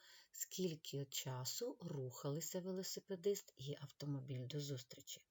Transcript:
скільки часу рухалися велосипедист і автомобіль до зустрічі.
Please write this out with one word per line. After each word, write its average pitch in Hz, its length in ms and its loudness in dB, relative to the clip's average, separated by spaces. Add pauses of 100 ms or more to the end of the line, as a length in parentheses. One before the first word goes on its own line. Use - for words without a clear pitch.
(320)
скільки 156 720 0
часу 135 760 0
рухалися 147 800 0
велосипедист 190 960 2
і 139 240 -2
автомобіль 135 680 -2
до 147 140 2
зустрічі. - 720 -4